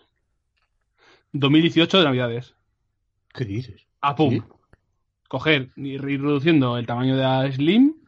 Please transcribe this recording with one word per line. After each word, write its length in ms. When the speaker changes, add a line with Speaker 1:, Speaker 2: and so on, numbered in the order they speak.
Speaker 1:
dos 200
mil 100
dieciocho 380
de 60
Navidades. 500
Speaker 2:
¿Qué 120
dices? 400
Speaker 1:
A 140
pum. 160
Speaker 2:
¿Sí? 120
Speaker 1:
Coger 480
y 220
re-, 200
reduciendo 600
el 80
tamaño 300
de 80
la 280
Slim, 420